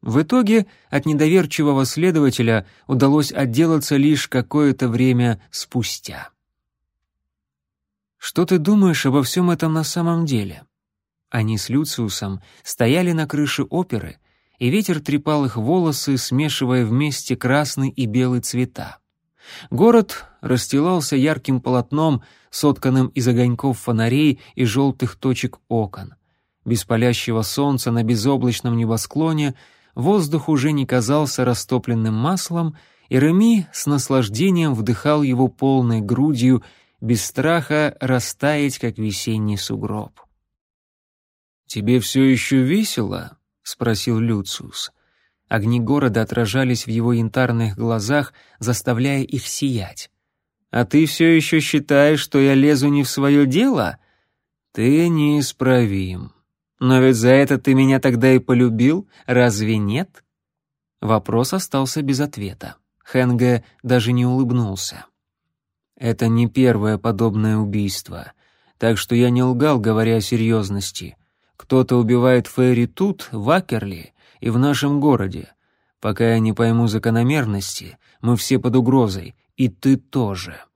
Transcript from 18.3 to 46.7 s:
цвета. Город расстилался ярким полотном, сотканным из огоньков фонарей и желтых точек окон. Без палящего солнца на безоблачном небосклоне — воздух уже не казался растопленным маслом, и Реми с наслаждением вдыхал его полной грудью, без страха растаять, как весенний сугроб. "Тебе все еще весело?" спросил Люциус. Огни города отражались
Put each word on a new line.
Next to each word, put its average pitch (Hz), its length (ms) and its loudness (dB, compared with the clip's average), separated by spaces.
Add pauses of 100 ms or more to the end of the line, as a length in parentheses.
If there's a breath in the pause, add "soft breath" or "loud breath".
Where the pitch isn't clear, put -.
цвета. - 560 -8 (720 loud breath)
Город 226 560 2 (160)
расстилался 143 720 0
ярким 135 460 0
полотном, 127 640 0 (260 soft breath)
сотканным 135 600 0
из 123 180 -2
огоньков 123 520 0
фонарей 123 600 0 (160 loud breath)
и 127 100 0
желтых 123 500 -2
точек - 520 -4
окон. 104 480 -6 (500)
Без 113 180 -2
палящего 117 600 0
солнца 139 480 -2
на 117 120 0
безоблачном 120 720 -2
небосклоне — 143 800 -2 (400 soft breath)
воздух 156 540 0
уже 151 240 0
не 139 120 0
казался 127 600 0
растопленным 117 680 -2
маслом, 165 640 -4 (320 soft breath)
и 127 100 2
Реми 190 520 4
с - 140 -10
наслаждением 143 880 0
вдыхал 123 500 0
его 127 240 0
полной 123 540 0
грудью, 123 600 0 (360 soft breath)
без 113 240 -2
страха 151 800 -2
растаять, 139 760 -2
как 113 180 -6
весенний 107 580 -4
сугроб. 104 640 -8 (1500)
"Тебе 113 320 0
все 135 240 0
еще 131 400 2
весело?" 127 760 -4 (300)
спросил 113 520 -2
Люциус. - 720 -6 (580)
Огни 113 300 0
города 120 420 0
отражались 120 640 -2